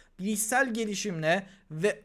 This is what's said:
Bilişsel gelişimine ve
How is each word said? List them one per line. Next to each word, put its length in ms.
Bilişsel 560
gelişimine 720
ve 340